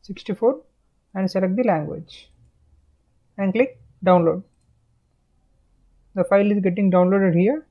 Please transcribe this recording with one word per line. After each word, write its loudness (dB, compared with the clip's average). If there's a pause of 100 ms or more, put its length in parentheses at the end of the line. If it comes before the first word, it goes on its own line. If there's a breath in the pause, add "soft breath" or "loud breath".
Sixty-four, -6 (540)
and -4
select -4
the -2
language -6 (1080)
and -2
click -2 (260)
download. 2 (1700)
The -2
file 2
is 0
getting 0
downloaded 2
here. 0